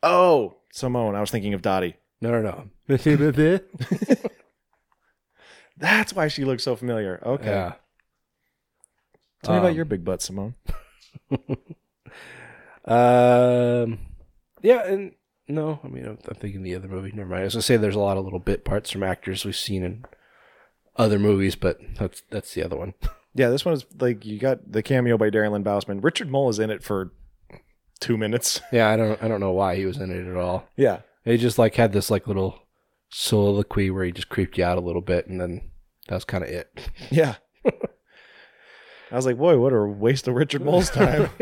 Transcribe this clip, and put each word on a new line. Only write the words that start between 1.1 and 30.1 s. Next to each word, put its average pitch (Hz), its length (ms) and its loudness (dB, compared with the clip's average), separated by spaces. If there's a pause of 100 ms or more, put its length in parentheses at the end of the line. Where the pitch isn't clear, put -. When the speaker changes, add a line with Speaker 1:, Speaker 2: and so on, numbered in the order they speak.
Speaker 1:
I 101 60 -2
was 104 100 -2
thinking 104 240 -2
of 90 80 -6
Dottie. 95 340 0 (240)
Speaker 2:
No, 117 100 -2 (100)
no, 101 280 -6 (200)
no. 135 100 2
<laughs> 151 640 4 (2250)
Speaker 1:
That's 202 360 2
why 170 160 0
she 143 160 -4
looks 131 180 0
so 123 140 -2
familiar. 110 480 -4
Okay. 127 220 -2
Speaker 2:
Yeah. 98 260 -2 (1700)
Speaker 1:
Tell - 120 -2
me 180 40 4
about 180 120 4
Speaker 2:
Um, 156 60 -2
Speaker 1:
your 165 80 -2
big 101 200 -6
butt, 92 180 -4
Simone. 101 320 -8 (760)
<laughs> 139 40 -2 (1500)
Speaker 2:
Um, 123 1160 4 (600)
yeah, 226 240 4
and 196 280 -4 (340)
no, 151 380 -4
I - 20 -14
mean, 131 180 -12
I'm, 110 140 -12 (100)
I'm - 60 -10
thinking 98 300 -10
the 90 100 -6
other 95 140 -10
movie. 95 240 -10
Never 104 160 -12
mind. 90 140 -6
I - 20 -4
was 98 100 -4
gonna 113 80 -4
say 123 140 4
there's 104 180 2
a 107 60 0
lot 98 160 2
of 95 80 -4
little 92 160 -8
bit - 240 -4
parts - 260 -4
from 98 140 -4
actors 95 400 -4
we've 101 100 -6
seen 95 300 -4
in 107 200 -8 (920)
other 104 240 2
movies, 98 340 4
but - 240 -2 (180)
that's, - 340 -6
that's - 240 -10
the 82 100 -4
other 85 120 -6
one. 95 240 -10
<laughs> - 40 -16 (300)
Speaker 1:
Yeah, 123 160 4
this 139 140 0
one 175 80 0
is, 139 140 -4 (120)
like, 117 280 -2
you 104 120 -8
got 127 340 -4
the 107 100 0
cameo 123 340 2
by 107 140 4
Darren 107 220 2
Lynn 104 120 -2
Bousman. 101 400 -2
Richard 170 260 -2
Mole 135 200 0
is 107 80 -4
in 110 120 0
it 101 120 -8
for 95 300 -4 (840)
two 113 200 -2
minutes. 110 480 -2
<laughs> - 60 -10
Speaker 2:
Yeah, 113 180 4
I 110 60 4
don't, 110 260 0
I 110 60 -2
don't 107 120 -2
know 95 120 0
why 92 240 0
he 95 100 -2
was 92 100 -4
in 95 140 -6